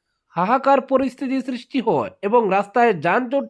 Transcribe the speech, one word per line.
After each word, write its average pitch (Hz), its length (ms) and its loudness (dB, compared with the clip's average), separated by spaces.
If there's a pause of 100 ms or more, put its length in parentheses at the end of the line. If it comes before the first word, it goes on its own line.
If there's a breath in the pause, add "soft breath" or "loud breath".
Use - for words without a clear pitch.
(280)
হাহাকার 262 520 2
পরিস্থিতি 269 600 -2
সৃষ্টি 254 380 -6
হয় 147 300 0 (120)
এবং 214 280 2
রাস্তায় 202 440 2
যানজট 226 560 -2